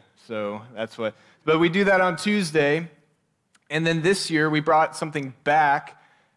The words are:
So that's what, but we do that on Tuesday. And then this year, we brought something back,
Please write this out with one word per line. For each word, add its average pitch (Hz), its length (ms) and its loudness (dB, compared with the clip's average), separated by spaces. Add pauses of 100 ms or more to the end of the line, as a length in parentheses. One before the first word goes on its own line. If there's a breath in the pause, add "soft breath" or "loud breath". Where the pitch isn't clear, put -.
(280)
So 107 340 -8 (120)
that's 110 220 -8
what, 110 180 -6 (300 soft breath)
but 156 140 2
we 170 100 2
do 190 160 0
that 190 160 4
on 185 160 0
Tuesday. 160 720 0 (840)
And 160 160 -2
then 165 160 0
this 196 280 0
year, 156 180 2
we 151 120 0
brought 156 360 2
something 147 380 -8 (100)
back, 147 560 0 (360 soft breath)